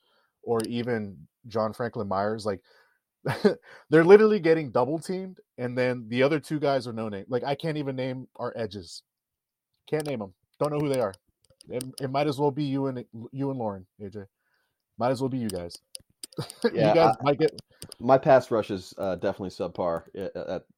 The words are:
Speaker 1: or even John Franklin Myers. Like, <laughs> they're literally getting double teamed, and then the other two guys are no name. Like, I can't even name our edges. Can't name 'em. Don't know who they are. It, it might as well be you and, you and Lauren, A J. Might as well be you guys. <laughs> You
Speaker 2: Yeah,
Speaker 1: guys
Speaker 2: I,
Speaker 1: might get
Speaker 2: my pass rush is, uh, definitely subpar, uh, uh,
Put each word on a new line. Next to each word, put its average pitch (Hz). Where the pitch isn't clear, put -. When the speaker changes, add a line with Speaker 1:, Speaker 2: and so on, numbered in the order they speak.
Speaker 1:
or 117
even 117
John 110
Franklin 117
Myers. 101
Like, 98
<laughs> -
they're 160
literally 214
getting 160
double 131
teamed, 185
and 123
then 127
the 123
other 151
two 151
guys 139
are 120
no 113
name. 101
Like, 165
I 139
can't 156
even 135
name 131
our 117
edges. 101
Can't 151
name 135
'em. 95
Don't 147
know 147
who 147
they 131
are. 101
It, 123
it 139
might 139
as 131
well 147
be 147
you 135
and, 123
you 135
and 135
Lauren, 101
A 101
J. 98
Might 120
as 127
well 135
be 131
you 117
guys. 87
<laughs> -
You 233
Speaker 2:
Yeah, 107
Speaker 1:
guys -
Speaker 2:
I, -
Speaker 1:
might 143
get 156
Speaker 2:
my 127
pass 135
rush 113
is, 95
uh, 95
definitely 95
subpar, 87
uh, 92
uh, 90